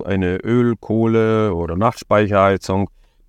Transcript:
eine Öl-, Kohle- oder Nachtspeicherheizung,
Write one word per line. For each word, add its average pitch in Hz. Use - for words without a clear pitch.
eine 92
Öl-, 120
Kohle- 110
oder 85
Nachtspeicherheizung, 98